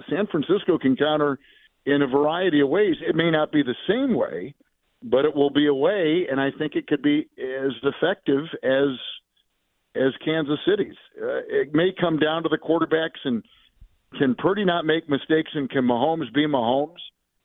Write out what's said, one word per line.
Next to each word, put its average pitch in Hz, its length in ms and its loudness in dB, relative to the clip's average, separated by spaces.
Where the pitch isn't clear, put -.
San 180 180 -2
Francisco 170 520 0
can 131 160 2
counter 147 440 0
in 143 160 2
a 139 60 2
variety 151 520 2
of 139 100 4
ways. 180 260 2
It - 80 0
may 165 160 2
not 151 200 0
be 147 120 2
the 123 120 -2
same 247 280 0
way, 98 380 -4
but 127 240 2
it 151 100 0
will 143 140 4
be 143 180 2
a 143 60 4
way, 165 560 2
and 135 100 0
I 139 120 0
think 151 240 -6
it 165 100 -4
could 143 160 -2
be 147 260 2
as 131 320 -4
effective 143 640 0
as, 135 280 2
as 127 180 2
Kansas 156 440 -2
City's. 151 280 0
Uh, 127 280 -6
it 139 260 -2
may 175 260 2
come 165 200 0
down 156 240 0
to 160 60 -2
the 151 100 0
quarterbacks, 160 680 -2
and 120 180 -2
can 131 160 2
Purdy 196 280 0
not 170 220 0
make 156 240 0
mistakes, 156 460 0
and 139 120 -4
can 135 180 0
Mahomes 127 460 0
be 143 140 2
Mahomes? 139 540 0